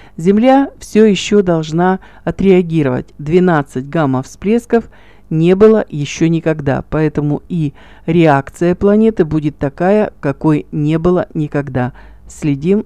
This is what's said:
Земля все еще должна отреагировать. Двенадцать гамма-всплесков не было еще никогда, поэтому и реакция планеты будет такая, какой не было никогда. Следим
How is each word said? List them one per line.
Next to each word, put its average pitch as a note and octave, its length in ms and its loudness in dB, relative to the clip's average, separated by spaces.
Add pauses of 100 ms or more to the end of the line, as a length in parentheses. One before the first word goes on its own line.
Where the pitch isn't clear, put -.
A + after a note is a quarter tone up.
(180)
Земля A#3+ 600 2
все A3 280 2
еще G3+ 360 0
должна F3 560 -2 (260)
отреагировать. E3 920 0
Двенадцать D3+ 720 0
гамма-всплесков F3 1000 -2 (400)
не E3 260 2
было G#3+ 320 4
еще D#3 400 -4
никогда, D#3 600 -2
поэтому D3 600 -2
и D#3 240 -4 (320)
реакция E3 720 0
планеты G#3 500 2
будет D3+ 320 -4
такая, F#3 640 -2
какой D3+ 500 -2
не D#3 280 -2
было F3+ 340 0
никогда. C#3+ 600 -6 (340)
Следим D#3+ 580 -2